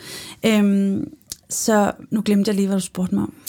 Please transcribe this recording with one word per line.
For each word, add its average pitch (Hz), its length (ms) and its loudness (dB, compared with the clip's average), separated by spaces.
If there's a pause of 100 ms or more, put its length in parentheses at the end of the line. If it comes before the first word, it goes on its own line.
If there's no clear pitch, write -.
(460)
Øhm, 202 600 2 (420)
så 208 420 2 (200)
nu 220 140 0
glemte 202 240 2
jeg 202 60 0
lige, 98 120 0
hvad - 100 0
du 90 80 -2
spurgte - 300 -4
mig 202 80 2
om. - 100 -6 (160)